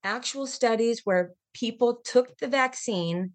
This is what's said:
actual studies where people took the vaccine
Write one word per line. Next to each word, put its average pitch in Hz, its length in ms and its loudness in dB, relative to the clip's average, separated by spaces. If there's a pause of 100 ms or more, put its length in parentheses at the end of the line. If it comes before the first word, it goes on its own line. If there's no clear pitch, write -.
actual 247 440 -4
studies 233 560 0
where 180 300 2 (200)
people 233 500 0
took 247 340 2
the - 100 -6
vaccine 190 880 -2